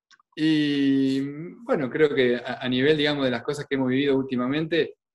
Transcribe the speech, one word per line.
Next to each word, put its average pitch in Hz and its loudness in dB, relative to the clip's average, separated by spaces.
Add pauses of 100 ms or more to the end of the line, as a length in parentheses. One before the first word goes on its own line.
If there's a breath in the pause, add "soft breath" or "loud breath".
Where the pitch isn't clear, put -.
(360)
Y, 139 2 (420)
bueno, 160 -2
creo 151 2
que 123 2
a, 120 -8
a 127 -4
nivel, 131 2
digamos, 147 0
de 127 2
las 120 -4
cosas 143 -6
que 139 -4
hemos 131 0
vivido 135 2
últimamente, 135 -2 (180)